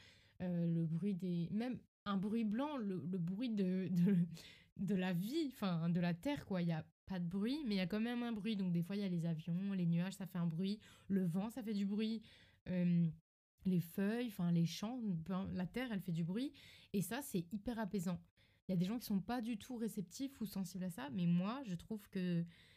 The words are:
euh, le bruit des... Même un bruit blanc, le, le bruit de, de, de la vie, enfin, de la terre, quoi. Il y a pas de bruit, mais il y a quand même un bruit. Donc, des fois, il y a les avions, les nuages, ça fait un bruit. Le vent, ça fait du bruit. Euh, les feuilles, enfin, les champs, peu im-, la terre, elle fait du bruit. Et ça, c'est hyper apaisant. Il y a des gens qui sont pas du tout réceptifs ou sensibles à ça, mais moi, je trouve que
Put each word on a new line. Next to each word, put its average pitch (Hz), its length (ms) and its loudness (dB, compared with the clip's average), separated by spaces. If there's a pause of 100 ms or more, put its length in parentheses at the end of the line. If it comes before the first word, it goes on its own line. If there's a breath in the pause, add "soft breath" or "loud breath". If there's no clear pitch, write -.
(420 loud breath)
euh, 175 240 0
le 165 200 4
bruit 170 280 0
des... 175 360 0
Même 226 280 -2 (260)
un 202 140 0
bruit 214 260 0
blanc, 269 320 0
le, 196 300 -2
le 185 120 -2
bruit 190 320 -2
de, 185 400 2
de, 185 260 6 (600 loud breath)
de 202 180 0
la 185 180 2
vie, 254 360 0
enfin, 175 400 0
de 175 120 4
la 175 120 2
terre, 277 320 -2
quoi. 185 180 -2
Il 170 60 2
y 170 40 2
a 156 140 -2 (200)
pas 190 120 -4
de 175 80 -2
bruit, 202 400 0
mais 208 80 0
il 190 40 2
y 185 40 2
a 185 40 2
quand 214 140 -2
même 240 220 -2
un 233 100 -2
bruit. 214 240 -2
Donc, 185 160 0
des 170 100 2
fois, 196 140 -2
il 208 60 -2
y - 20 0
a 196 40 -2
les 175 180 0
avions, 170 460 -2
les 180 140 2
nuages, 175 280 2
ça 185 120 -10
fait 180 120 -6
un 170 80 2
bruit. 190 320 0 (300 loud breath)
Le 185 160 4
vent, 190 260 0
ça 262 120 -8
fait 214 120 -4
du 202 120 2
bruit. 220 360 0 (460 loud breath)
Euh, 175 380 4 (600)
les 185 140 6
feuilles, 214 480 -2
enfin, 175 240 0
les 170 120 6
champs, 214 340 -2 (260)
peu 190 100 -2
im-, 190 180 -2
la 180 140 -2
terre, 240 260 -2
elle 196 80 0
fait 175 120 -2
du 165 120 2
bruit. 226 280 -2 (420 loud breath)
Et 202 80 4
ça, 233 180 -2
c'est 180 320 -2
hyper 226 260 -4
apaisant. 185 400 -2 (480 soft breath)
Il 185 60 -2
y - 20 2
a - 20 4
des 175 100 4
gens 226 120 -2
qui - 80 -8
sont 196 140 2
pas 240 220 -4
du 226 160 -4
tout 254 180 -10
réceptifs 233 640 -6
ou 220 60 -4
sensibles 185 380 -6
à 185 60 -2
ça, 254 200 -10
mais 185 160 0
moi, 185 400 4
je 180 80 -4
trouve 208 340 -8
que 175 380 0 (300 loud breath)